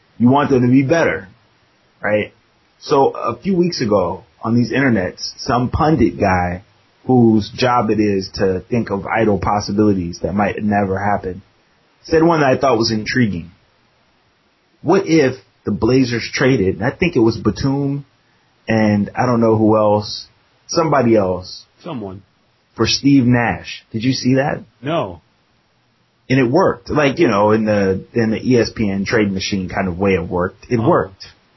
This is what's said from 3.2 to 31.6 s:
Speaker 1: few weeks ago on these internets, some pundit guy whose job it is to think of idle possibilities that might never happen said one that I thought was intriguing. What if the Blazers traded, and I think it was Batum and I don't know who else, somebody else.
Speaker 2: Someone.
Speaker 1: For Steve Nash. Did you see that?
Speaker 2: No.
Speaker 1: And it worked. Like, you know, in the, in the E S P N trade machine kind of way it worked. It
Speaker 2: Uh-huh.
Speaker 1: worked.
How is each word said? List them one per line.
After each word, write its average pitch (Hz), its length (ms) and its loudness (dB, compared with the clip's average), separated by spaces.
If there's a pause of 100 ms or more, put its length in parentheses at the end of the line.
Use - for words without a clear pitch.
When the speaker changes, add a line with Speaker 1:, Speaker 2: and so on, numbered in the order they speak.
Speaker 1:
few 185 200 -2
weeks 175 240 0
ago 95 440 -2 (180)
on 113 120 -2
these 120 180 0
internets, 113 680 -2
some 123 320 -2
pundit 151 500 0
guy 92 420 -2 (440)
whose 113 480 2
job 123 360 0
it 104 100 0
is 98 340 -2
to 95 340 -2
think 117 220 -4
of 98 160 -6
idle 104 320 0
possibilities 104 840 -2
that 85 120 -4
might 101 280 -2
never 101 360 0
happen 95 440 -4 (640)
said 160 160 2
one 165 180 2
that 139 100 2
I 131 80 2
thought 131 200 2
was 113 140 0
intriguing. 104 580 -2 (1300)
What 185 240 2
if 151 280 2 (320)
the 110 60 -2
Blazers 120 600 0
traded, 127 440 0
and 101 80 -8
I 117 120 0
think 180 200 -2
it 123 40 2
was 113 160 2
Batum 139 680 -4 (600)
and 107 480 2
I 123 120 -2
don't 120 160 2
know 110 160 4
who 110 180 4
else, 107 500 0 (420)
somebody 147 480 2
else. 92 480 -4 (180)
Speaker 2:
Someone. 101 400 -12 (540)
Speaker 1:
For 113 100 2
Steve 139 400 4
Nash. 117 640 0
Did 110 120 -6
you 131 80 0
see 127 240 0
that? 135 280 -2 (180)
Speaker 2:
No. 123 380 -6 (1080)
Speaker 1:
And 135 120 2
it 120 100 2
worked. 151 400 0
Like, 131 280 0
you 160 100 4
know, 104 240 2
in 110 120 2
the, 98 400 0 (100)
in 113 160 0
the 107 120 -2
E 123 160 2
S 110 160 0
P 107 160 -2
N 98 140 -4
trade 107 260 0
machine 95 380 -6
kind 95 200 -4
of 85 100 -8
way 98 160 2
it 90 140 -4
worked. 90 420 -4
It 120 100 0
Speaker 2:
Uh-huh. 113 80 0
Speaker 1:
worked. 113 360 -2 (320)